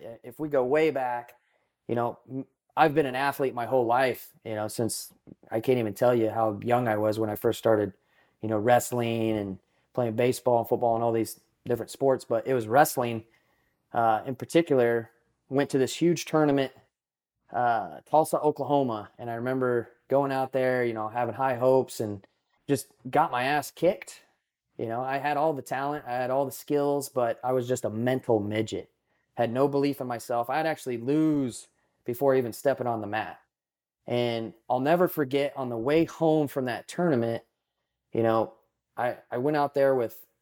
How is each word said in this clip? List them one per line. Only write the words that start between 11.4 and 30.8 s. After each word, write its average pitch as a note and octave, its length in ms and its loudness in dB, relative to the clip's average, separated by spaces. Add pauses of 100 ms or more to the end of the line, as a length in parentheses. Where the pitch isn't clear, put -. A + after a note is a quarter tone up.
different A#2 240 -2
sports. C3+ 340 0
But A2+ 220 -2
it C3 80 0
was A2+ 120 0
wrestling, A#2+ 580 2 (680)
uh, A2 340 2
in C3 80 -6
particular, A#2+ 760 2 (400)
went C3+ 200 0
to C#3 80 2
this B2+ 160 0
huge E3 300 2
tournament, C#3+ 480 2 (800)
uh, A2 460 -2 (120)
Tulsa, D#3 300 2
Oklahoma. C#3 800 0
And A#2+ 120 -8
I A#2 40 -4
remember B2 560 -2 (180)
going C3+ 240 2
out C3 200 -2
there, B2+ 320 2
you A#2 100 -2
know, G#2+ 140 -4
having A#2 260 -4
high C3 220 -2
hopes C3 440 2
and G#2 260 -6 (420)
just C#3 180 0 (240)
got D3+ 200 2
my B2 140 -2
ass C#3+ 260 -2
kicked. - 520 -2 (560)
You A#2+ 80 -4
know, A#2 160 -4
I C3+ 160 -4
had C#3+ 180 -2
all D#3 160 0
the C3 80 -6
talent, C#3 460 -6
I B2 80 -6
had B2+ 160 -2
all C#3 160 0
the B2+ 40 -8
skills, C#3+ 600 -2
but A#2 340 0
I B2+ 80 0
was B2 160 0
just B2+ 160 0
a G#2 60 -2
mental A#2+ 500 0
midget. G#2 480 -4 (480)
Had A#2 160 0
no C#3 160 4
belief C#3 320 0
in B2+ 60 -6
myself. A#2+ 420 -4
I'd D3+ 160 -2
actually C#3 320 -4